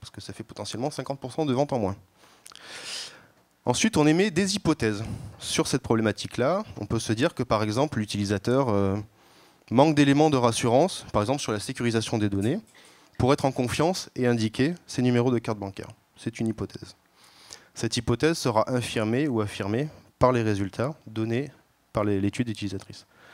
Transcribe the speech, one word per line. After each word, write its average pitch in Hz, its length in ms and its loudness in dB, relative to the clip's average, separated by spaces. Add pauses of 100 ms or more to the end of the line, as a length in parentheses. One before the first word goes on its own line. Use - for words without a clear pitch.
parce - 100 -18
que - 100 -18
ça - 120 -14
fait 110 100 -14
potentiellement 107 480 -8
cinquante 139 300 -8
pour 127 120 -10
cent 160 140 -2
de 135 60 2
ventes 143 200 0
en 131 60 0
moins. 98 180 -2 (1700)
Ensuite, 123 320 2
on 151 100 6
émet 180 240 4
des 190 260 0
hypothèses 110 480 0 (340)
sur - 280 -2
cette - 160 -2
problématique-là. 120 800 0 (160)
On 104 60 -8
peut 113 120 -2
se 113 140 -2
dire 127 220 0
que, - 80 -2
par 110 200 0
exemple, 113 360 0
l'utilisateur, 107 720 0
euh, 101 260 4 (760)
manque 143 240 6
d'éléments 147 360 6
de 139 60 4
rassurance, 120 760 2
par 104 100 2
exemple 131 180 0
sur 120 120 -4
la 104 80 -2
sécurisation 117 580 -2
des 104 100 2
données, 104 320 0 (580)
pour 127 140 4
être 147 120 0
en 135 80 2
confiance 151 640 -2
et 123 120 0
indiquer 120 480 2 (120)
ses - 160 -4
numéros 123 280 4
de 120 80 2
carte 110 200 -4
bancaire. 98 300 -10 (280)
C'est - 240 -8
une 113 60 0
hypothèse. - 500 -6 (800)
Cette - 220 -4
hypothèse 127 420 2
sera - 320 2
infirmée 120 580 0
ou 113 120 0
affirmée 107 480 -2 (300)
par 127 140 6
les 117 100 2
résultats 107 520 -2 (120)
donnés 113 440 -4 (420)
par 104 120 0
les, 101 160 0
l'étude 110 280 -2
utilisatrice. 101 580 -10 (280)